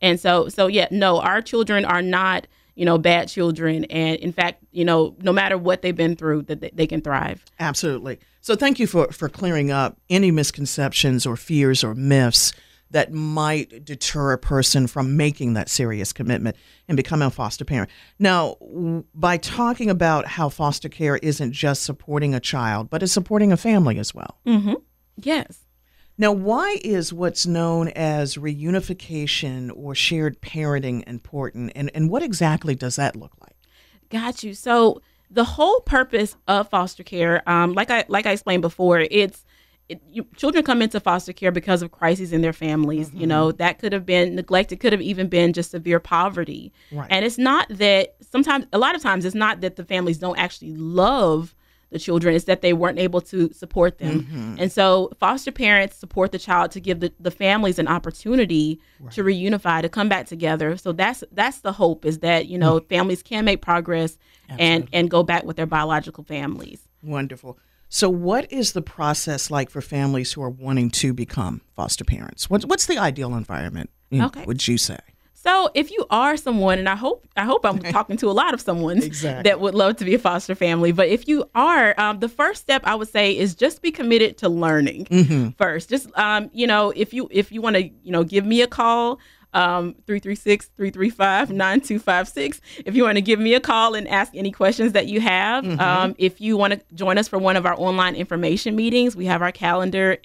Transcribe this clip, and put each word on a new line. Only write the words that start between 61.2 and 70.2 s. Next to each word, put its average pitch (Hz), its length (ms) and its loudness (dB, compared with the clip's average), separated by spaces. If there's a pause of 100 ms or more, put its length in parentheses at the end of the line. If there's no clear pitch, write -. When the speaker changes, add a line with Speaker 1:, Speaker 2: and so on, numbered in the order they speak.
Speaker 1:
that's 214 280 -2
the 196 120 -4
hope, 170 320 2
is 156 160 -2
that, 165 280 2
you 180 100 -6
know, 160 220 4
Speaker 2:
Mm. - 100 -8
Speaker 1:
families 185 320 0
can 220 240 -4
make 202 160 2
progress 165 560 -2 (320)
and, 139 100 -12
Speaker 2:
Absolutely. 165 340 2
Speaker 1:
and 170 180 2
go 175 100 6
back 175 220 0
with 160 140 -10
their 165 100 -4
biological 156 560 -2
families. - 580 -10 (220)
Speaker 2:
Wonderful. 135 560 -10 (280)
So - 220 0
what 180 420 -2
is 262 220 -2
the 180 80 -4
process 151 720 -4
like 139 180 -2
for 143 100 -12
families 139 540 -2